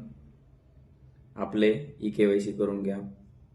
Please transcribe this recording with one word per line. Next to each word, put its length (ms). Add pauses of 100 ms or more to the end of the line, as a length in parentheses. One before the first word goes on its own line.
(1400)
आपले 360 (280)
ई 100
केवायसी 420
करून 300
घ्या, 160 (560)